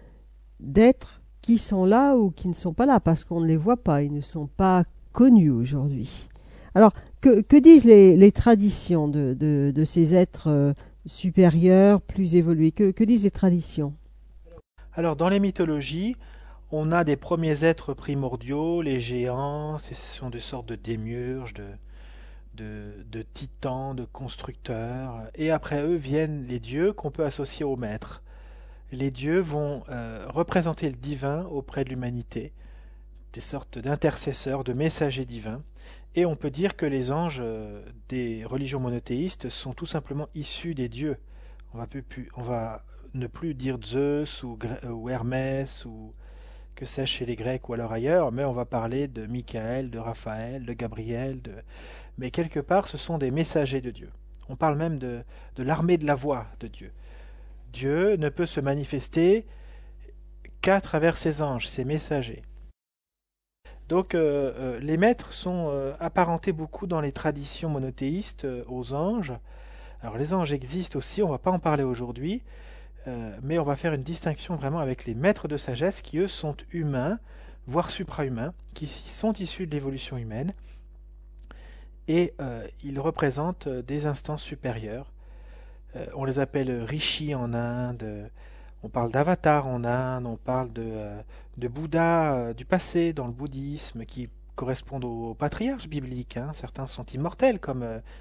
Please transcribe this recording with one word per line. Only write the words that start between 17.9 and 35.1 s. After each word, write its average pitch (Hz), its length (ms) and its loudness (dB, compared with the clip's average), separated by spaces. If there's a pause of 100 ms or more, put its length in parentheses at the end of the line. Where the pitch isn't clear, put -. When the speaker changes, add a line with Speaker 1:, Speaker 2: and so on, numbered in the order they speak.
Speaker 2:
primordiaux, 139 880 -4
les 135 180 -2
géants, 131 800 -4
ce - 180 -14
sont - 340 -12
des 117 120 -10
sortes 120 260 -12
de 113 80 -8
démiurges, 117 760 -8
de, 101 120 -14 (880)
de, 104 540 -14
de 113 120 -10
titans, 135 720 -8
de 123 80 -8
constructeurs. 120 1200 -10 (100)
Et 156 180 -2
après 147 300 -2
eux 165 140 0
viennent 151 480 -2
les 123 160 -6
dieux 139 320 -2
qu'on 160 180 -6
peut 156 140 -4
associer 143 400 -6
aux 139 140 -4
maîtres. 110 440 -10 (680)
Les 135 200 -4
dieux 143 280 -2
vont, 147 500 -4
euh, 113 380 -12
représenter 165 640 -2
le 127 80 -10
divin 143 480 -6
auprès 143 400 -6
de 131 40 -12
l'humanité, 123 600 -8 (800)
des 113 100 -14
sortes - 380 -12
d'intercesseurs, 139 840 -2
de 123 80 -4
messagers 135 520 -2